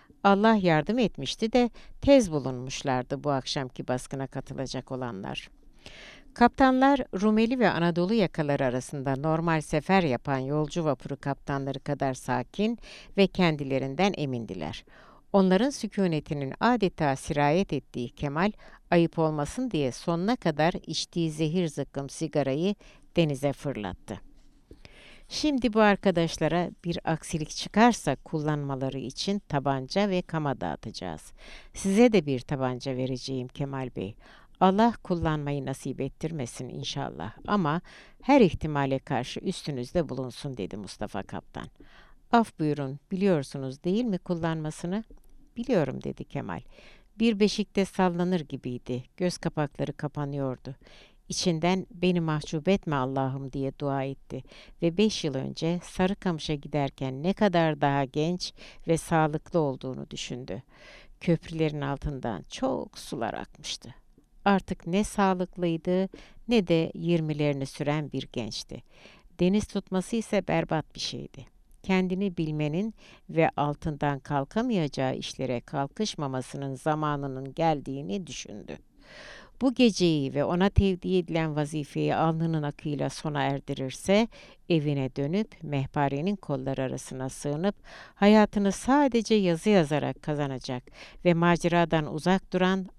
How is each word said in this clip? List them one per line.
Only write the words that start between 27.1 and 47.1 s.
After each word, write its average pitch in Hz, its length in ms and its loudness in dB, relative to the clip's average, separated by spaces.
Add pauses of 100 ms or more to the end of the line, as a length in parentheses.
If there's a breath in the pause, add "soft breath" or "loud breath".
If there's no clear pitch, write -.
çıkarsa 208 640 2
kullanmaları 143 800 -4
için 196 420 -4
tabanca 139 720 0
ve 180 120 0
kama 147 400 -2
dağıtacağız. 85 720 -8 (400 loud breath)
Size 208 400 4
de 160 120 4
bir 135 140 -2
tabanca 127 580 -4
vereceğim 127 500 -4
Kemal 135 480 -6
Bey. 98 200 -6 (440 soft breath)
Allah 202 340 6 (100)
kullanmayı 151 640 -2
nasip 135 360 -6
ettirmesin 135 680 -6
inşallah 135 640 -8 (140)
ama 175 340 0 (400 loud breath)
her 269 200 6
ihtimale 143 580 2
karşı - 400 -4
üstünüzde 143 720 -4
bulunsun." 127 480 -8
dedi 95 200 -8
Mustafa 98 460 -8
Kaptan. - 440 -12 (640 soft breath)
"Af 233 280 2
buyurun, 143 400 -2 (120)
biliyorsunuz 147 720 0
değil 202 220 0
mi 196 120 0
kullanmasını?" 165 880 -4 (540)
"Biliyorum." 143 460 0
dedi 139 200 -8
Kemal. 110 380 -8 (580 soft breath)